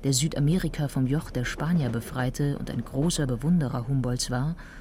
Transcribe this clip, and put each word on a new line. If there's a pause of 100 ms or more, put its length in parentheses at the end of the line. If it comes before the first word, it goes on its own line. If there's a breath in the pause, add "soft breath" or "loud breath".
der
Südamerika
vom
Joch
der
Spanier
befreite
und
ein
großer
Bewunderer
Humboldts
war, (240 loud breath)